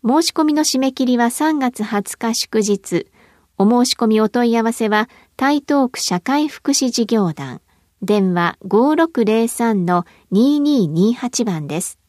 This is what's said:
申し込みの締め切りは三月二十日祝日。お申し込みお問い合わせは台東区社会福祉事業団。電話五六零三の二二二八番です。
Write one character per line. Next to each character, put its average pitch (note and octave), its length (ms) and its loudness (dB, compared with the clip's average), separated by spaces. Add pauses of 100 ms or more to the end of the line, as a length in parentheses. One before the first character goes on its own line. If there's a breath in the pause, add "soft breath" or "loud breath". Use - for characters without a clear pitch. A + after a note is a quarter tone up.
申 C#4+ 160 2
し D#4+ 100 -2
込 D#4+ 120 0
み D4+ 80 2
の D4+ 120 0
締 C4 160 -2
め C4 120 0
切 C4 140 -2
り B3 100 2
は A#3+ 140 2
三 D#4 280 -2
月 B3+ 240 -4
二 G#3 200 -4
十 - 160 -12
日 A3+ 160 -2
祝 - 260 -4
日。 G3+ 460 -2 (500 soft breath)
お G3 80 2
申 A#3+ 260 4
し - 60 -4
込 A#3 120 0
み G#3+ 120 2
お A3 80 2
問 A#3+ 240 0
い A#3 60 2
合 A3+ 60 0
わ A3+ 100 0
せ A3 160 -2
は G#3+ 180 0 (300 soft breath)
台 C#4+ 280 0
東 C#4 220 2
区 - 100 -10
社 F3+ 220 -2
会 D4 260 0
福 - 260 -4
祉 C4 180 0
事 A#3 160 -2
業 G3+ 260 0
団。 C3+ 300 -10 (400)
電 G3 320 2
話 F3 260 -2
五 A#3 340 2
六 D#4+ 300 0
零 A3+ 240 2
三 A3 380 0
の F3 180 0 (260 soft breath)
二 C4+ 300 2
二 C#4+ 280 2
二 F3+ 260 2
八 B3 320 -4
番 D#3+ 200 -4
で D3 140 -6
す。 - 180 -12 (100)